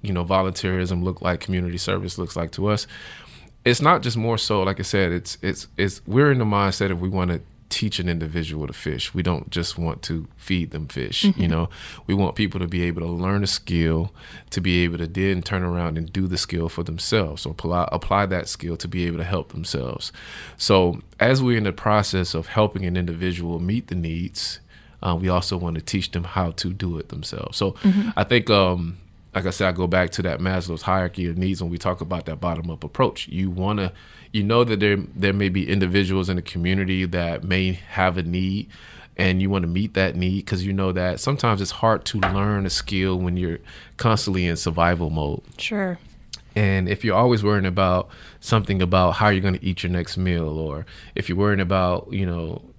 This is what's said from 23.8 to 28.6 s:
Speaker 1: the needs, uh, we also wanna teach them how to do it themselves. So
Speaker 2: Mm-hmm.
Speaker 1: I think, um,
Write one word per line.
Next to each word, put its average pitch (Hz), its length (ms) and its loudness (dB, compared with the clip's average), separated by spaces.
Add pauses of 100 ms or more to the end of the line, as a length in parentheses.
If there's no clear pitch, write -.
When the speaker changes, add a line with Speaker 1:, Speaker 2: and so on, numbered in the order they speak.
Speaker 1:
the 90 80 -6
needs, 85 680 -4 (420)
uh, 87 180 2
we 92 80 0
also 90 260 0
wanna 85 260 -4
teach - 300 -2
them 85 120 -4
how 87 280 -2
to 87 220 -4
do 90 240 -4
it - 120 -10
themselves. - 480 -8
So 98 160 0 (100)
Speaker 2:
Mm-hmm. 202 340 4
Speaker 1:
I - 60 4
think, 120 260 2
um, 90 480 2 (380)